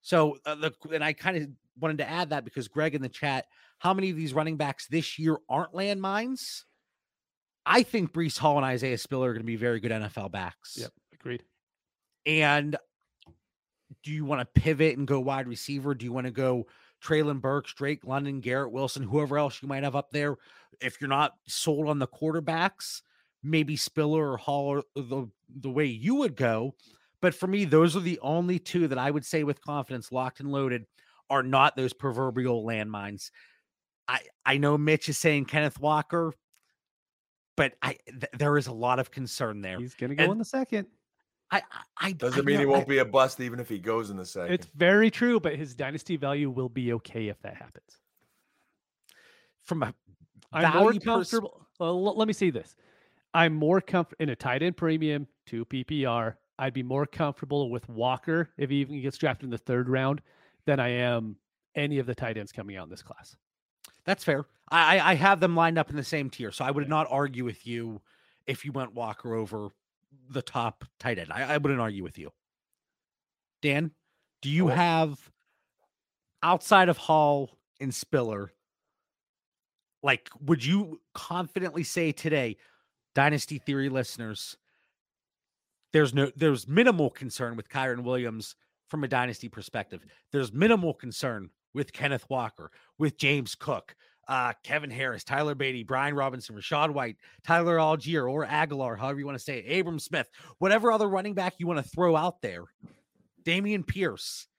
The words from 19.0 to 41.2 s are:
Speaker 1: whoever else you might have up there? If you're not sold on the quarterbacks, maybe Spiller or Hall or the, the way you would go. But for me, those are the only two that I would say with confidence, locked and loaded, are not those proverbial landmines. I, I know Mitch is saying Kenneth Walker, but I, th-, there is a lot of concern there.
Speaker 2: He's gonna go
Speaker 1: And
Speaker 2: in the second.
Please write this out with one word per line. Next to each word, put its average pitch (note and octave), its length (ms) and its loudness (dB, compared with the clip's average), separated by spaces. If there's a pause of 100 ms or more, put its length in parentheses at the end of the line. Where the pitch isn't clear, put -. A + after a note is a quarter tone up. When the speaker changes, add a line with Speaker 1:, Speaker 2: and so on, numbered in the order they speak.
Speaker 1:
whoever C#3 360 0
else C#3+ 240 -2
you C3+ 60 -10
might C#3 160 -4
have C3+ 120 -2
up C#3+ 140 -4
there? D3 260 -2 (440)
If - 200 -6
you're D3 80 -6
not C#3 260 2 (120)
sold D3+ 420 -2
on D3 100 0
the C3 100 -2
quarterbacks, D#3+ 920 -2 (400)
maybe D3+ 340 2
Spiller D3+ 560 0
or A#2+ 40 -4
Hall C#3+ 300 -2
or C#3+ 160 -2 (120)
the, C3 340 -6 (280)
the C3 140 -8
way C#3+ 160 2
you C3 300 0
would A#3 200 0
go. A#2 380 0 (480)
But F3+ 120 4
for - 120 -4
me, G3 180 2
those D#3+ 320 6
are G3+ 40 0
the F3 200 -2
only E3+ 380 0
two E3+ 300 0
that C3 100 0
I C3 120 0
would D3 160 -2
say D#3 180 0
with C#3+ 160 -4
confidence, C3+ 500 -8
locked B2+ 300 -4
and C#3+ 100 -6
loaded, C3 360 -2 (420)
are C3+ 140 4
not C3 340 4
those B2+ 160 0
proverbial B2 720 -2
landmines. G#2+ 640 -6 (800)
I, B2+ 120 -2 (240)
I C3+ 120 4
know D3 220 4
Mitch D3+ 300 2
is D3 100 -4
saying D3 260 2
Kenneth D3+ 340 0
Walker, D3+ 540 0 (1200)
but C#3 260 2
I, C3+ 160 -4 (100)
th-, C3+ 280 -10
there D3 200 2
is B2+ 120 0
a A#2+ 40 -10
lot B2 260 0
of C3 120 -4
concern A2+ 500 -6
there. F#2 180 -8
Speaker 2:
He's B2 160 -10
gonna B2 200 -6
go D3+ 100 4
Speaker 1:
And F#3 80 4
Speaker 2:
in A3 60 -2
the A3+ 60 -2
second. A#3+ 420 -4 (640)